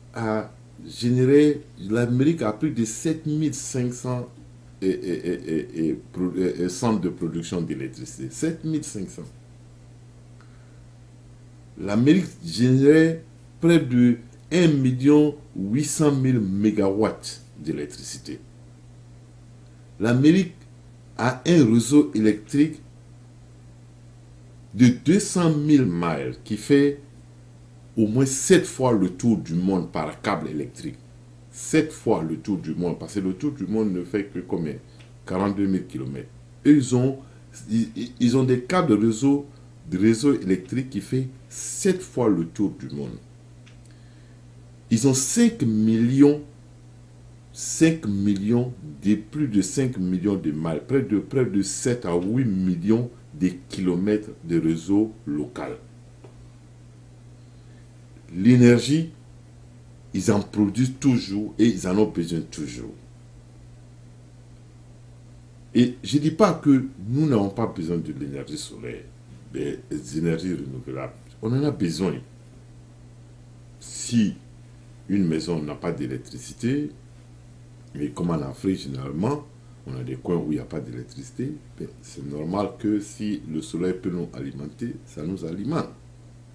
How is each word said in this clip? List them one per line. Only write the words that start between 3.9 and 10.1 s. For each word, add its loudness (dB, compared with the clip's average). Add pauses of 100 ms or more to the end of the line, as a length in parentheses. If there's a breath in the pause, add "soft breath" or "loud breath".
cents -8 (540)
et, 0
et, -2
et, -4
et, -2
et -2 (100)
pro-, -4
et, -2
et -2
centres -2
de -2
production -6
d'électricité. -10
Sept -6
mille -4
cinq -10
cents. -16 (2500 loud breath)